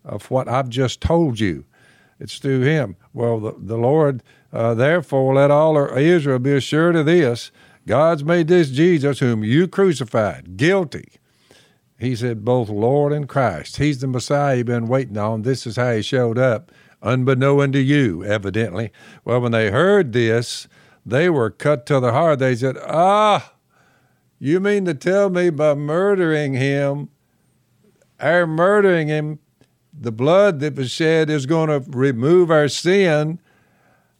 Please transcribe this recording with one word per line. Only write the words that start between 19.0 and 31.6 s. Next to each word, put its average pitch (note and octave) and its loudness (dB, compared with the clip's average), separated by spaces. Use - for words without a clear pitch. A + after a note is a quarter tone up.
Well, A#2+ 0
when A#2+ -2
they A2 2
heard E3+ 2
this, A#2 -2
they D3+ 0
were B2 0
cut - -2
to C#3 2
the B2 0
heart. D3 2
They B2+ 0
said, B2+ -4
"Ah, G3 2
you D3+ 0
mean G3+ 0
to E3+ -2
tell F#3+ 0
me F3+ 0
by D3+ 2
murdering D#3 0
him, C#3 -2
our E3+ 2
murdering F3 2
him, D3+ -4
the A2+ -8
blood D#3+ 2
that C#3+ -4
was C3+ -6
shed D#3+ 0
is D3 -2
gonna D#3 0